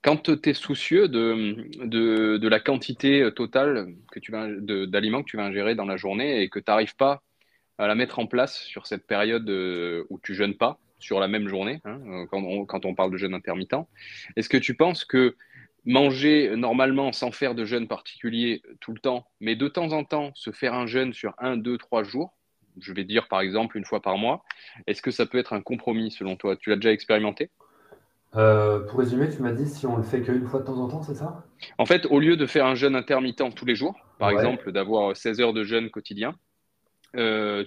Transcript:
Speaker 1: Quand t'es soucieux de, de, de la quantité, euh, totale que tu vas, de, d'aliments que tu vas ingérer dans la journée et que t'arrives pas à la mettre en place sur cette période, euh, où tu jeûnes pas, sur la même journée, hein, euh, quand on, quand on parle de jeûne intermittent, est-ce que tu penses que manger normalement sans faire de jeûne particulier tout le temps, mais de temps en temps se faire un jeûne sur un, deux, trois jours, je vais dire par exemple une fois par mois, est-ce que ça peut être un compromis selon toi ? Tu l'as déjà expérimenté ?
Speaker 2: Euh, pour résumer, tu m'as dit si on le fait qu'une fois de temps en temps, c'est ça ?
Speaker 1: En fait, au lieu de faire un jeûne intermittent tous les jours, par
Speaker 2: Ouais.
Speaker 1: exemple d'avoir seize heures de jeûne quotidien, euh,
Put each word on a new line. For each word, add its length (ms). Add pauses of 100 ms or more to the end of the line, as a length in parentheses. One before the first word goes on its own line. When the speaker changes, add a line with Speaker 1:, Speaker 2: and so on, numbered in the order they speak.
Speaker 1:
Quand 380
t'es 140
soucieux 540
de, 760
de, 540
de 100
la 100
quantité, 640
euh, 80
totale 640 (160)
que 80
tu 140
vas, 160
de, 380
d'aliments 360
que 60
tu 80
vas 80
ingérer 300
dans 100
la 120
journée 460
et 60
que 100
t'arrives 380
pas 260 (560)
à 80
la 80
mettre 240
en 80
place 360
sur 240
cette 200
période, 420
euh, 600
où 100
tu 160
jeûnes 220
pas, 220 (200)
sur 200
la 100
même 200
journée, 360
hein, 220
euh, 240
quand 80
on, 260
quand 200
on 100
parle 160
de 60
jeûne 180
intermittent, 400 (600)
est-ce 120
que 80
tu 180
penses 300
que 320 (480)
manger 720
normalement 560
sans 200
faire 240
de 80
jeûne 240
particulier 720 (180)
tout 120
le 80
temps, 260 (140)
mais 160
de 100
temps 260
en 120
temps 320
se 160
faire 220
un 120
jeûne 260
sur 260
un, 180
deux, 200
trois 280
jours, 320 (440)
je 120
vais 100
dire 240
par 140
exemple 360
une 80
fois 160
par 160
mois, 280 (420)
est-ce 160
que 80
ça 160
peut 120
être 140
un 80
compromis 520
selon 240
toi ? 180
Tu 160
l'as 60
déjà 160
expérimenté ? 580 (840)
Speaker 2:
Euh, 500
pour 140
résumer, 280
tu 140
m'as 100
dit 140
si 200
on 100
le 80
fait 180
qu'une 240
fois 140
de 60
temps 120
en 80
temps, 160
c'est 140
ça ? 280 (340)
Speaker 1:
En 60
fait, 220
au 140
lieu 160
de 100
faire 180
un 120
jeûne 180
intermittent 480 (140)
tous 100
les 80
jours, 220 (240)
par 80
Speaker 2:
Ouais. 80
Speaker 1:
exemple 340
d'avoir 460
seize 240
heures 120
de 120
jeûne 260
quotidien, 460 (800)
euh, 520